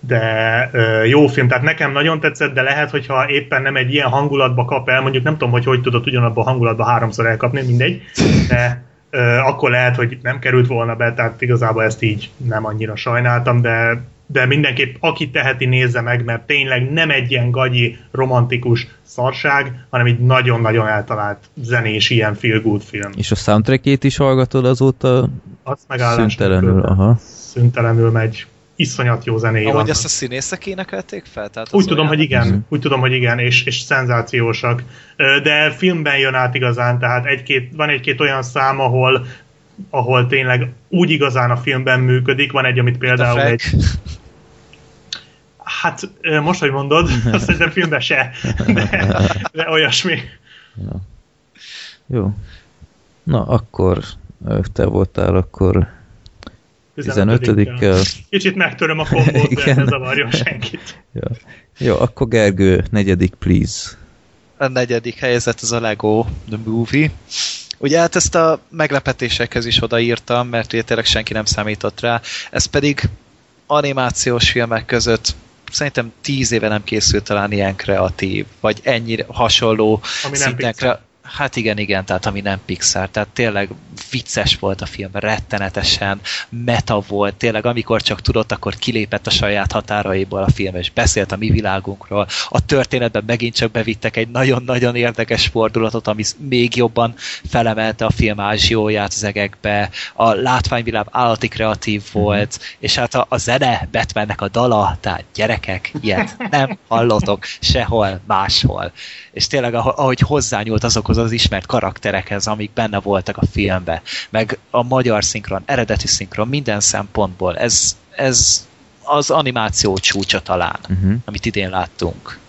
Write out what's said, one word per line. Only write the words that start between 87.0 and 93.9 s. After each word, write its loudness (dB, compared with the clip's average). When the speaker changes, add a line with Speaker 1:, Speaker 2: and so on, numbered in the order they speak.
Speaker 3:
volt, 0
tényleg -2
amikor 0
csak -4
tudott, 0
akkor -6
kilépett -4
a -4
saját 0
határaiból -2
a 0
film, -2
és -6
beszélt 0
a -4
mi -2
világunkról. -2
A -2
történetben 0
megint -2
csak 0
bevittek -4